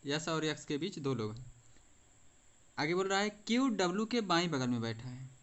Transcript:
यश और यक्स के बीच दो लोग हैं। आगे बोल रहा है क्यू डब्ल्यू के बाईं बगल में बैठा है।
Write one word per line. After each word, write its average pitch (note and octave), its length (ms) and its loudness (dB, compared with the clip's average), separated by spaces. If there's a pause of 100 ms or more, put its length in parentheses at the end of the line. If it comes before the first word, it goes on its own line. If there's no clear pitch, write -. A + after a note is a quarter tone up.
यश D3 260 -2
और D#3 160 0
यक्स D3+ 200 -4
के D3 120 -2
बीच E3+ 220 -4
दो C3+ 140 0
लोग A2 200 -2
हैं। B2 120 -12 (1300)
आगे D3+ 180 0
बोल F#3+ 120 2
रहा G3 120 2
है G#3 100 2 (180)
क्यू B3 220 4
डब्ल्यू F#3+ 360 0
के A#3 180 0
बाईं F#3 280 4
बगल C3 180 0
में A#2+ 120 2
बैठा A2+ 280 -4
है। C3 200 -12 (140)